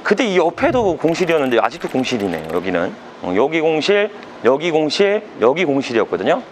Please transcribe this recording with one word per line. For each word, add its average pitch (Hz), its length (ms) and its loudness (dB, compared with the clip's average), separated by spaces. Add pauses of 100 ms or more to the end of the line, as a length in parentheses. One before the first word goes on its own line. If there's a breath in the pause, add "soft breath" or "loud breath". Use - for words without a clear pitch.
그때 208 220 2
이 190 120 0
옆에도 185 600 0
공실이었는데 156 640 2
아직도 123 300 -2
공실이네요. 101 640 -2
여기는, 90 400 -2 (280)
어, 90 140 -4
여기 151 260 2
공실, 165 500 2 (320)
여기 143 260 2
공실, 196 540 0 (160)
여기 143 260 2
공실이었거든요. 123 880 0